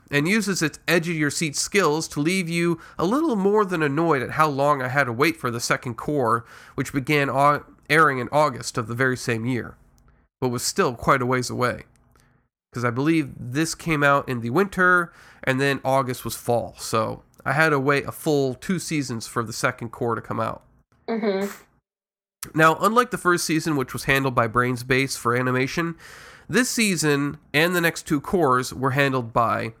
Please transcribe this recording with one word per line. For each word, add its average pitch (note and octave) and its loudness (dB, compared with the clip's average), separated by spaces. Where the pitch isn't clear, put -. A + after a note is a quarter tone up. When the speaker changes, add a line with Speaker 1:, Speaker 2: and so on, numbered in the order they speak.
Speaker 1:
and C#3+ 2
uses G3 0
its D3+ -2
edge-of-your-seat D#3+ 0
skills D#3+ 0
to - -6
leave F3 0
you E3+ 0
a D#3 0
little C4 0
more G3+ 2
than F3 -2
annoyed D3 2
at A2 -6
how D#3 0
long C#3 2
I B2+ -4
had C#3 0
to B2 -4
wait D3+ 2
for B2 -4
the A#2 -4
second B2+ -4
core, A#2 0
which C#3 -4
began C#3+ 0
au-, C#3+ 2
airing D3 4
in A#2+ -4
August C#3+ 0
of A2 -4
the A#2 -6
very B2+ 0
same A2+ -2
year, A#2+ -4
but C3 0
was A#2+ -2
still D#3 0
quite C#3 2
a B2 0
ways B2+ 0
away. A#2 -2
'Cause A#2+ -6
I A#2+ 0
believe C#3 0
this C3+ -4
came D#3 -2
out C#3+ 2
in B2+ -4
the A#2 -6
winter, F3+ 2
and C3 0
then C#3 0
August C3 0
was A#2 -6
fall, A#2 -4
so A2+ -4
I C3 -2
had D#3+ 4
to D3 2
wait C#3 0
a - -10
full C#3 0
two F3+ -4
seasons C3 -6
for A#2 -4
the A2+ -8
second A#2+ -6
core A#2 -4
to A2 -8
come A2+ -6
out. A2 -6
Speaker 2:
Mm-hmm. G3+ -2
Speaker 1:
Now, D#3+ 6
unlike A3+ 2
the - -6
first F3 2
season, D#3 0
which C3+ -2
was - -8
handled C3+ 2
by A#2+ 4
Brain's A#2+ 0
Base C3 0
for A#2 0
animation, C3 -2
this A#3 2
season D3+ 0
and E3+ 4
the F3 2
next E3 0
two D3 0
cores C3 2
were C3 -2
handled C3 0
by A2+ 0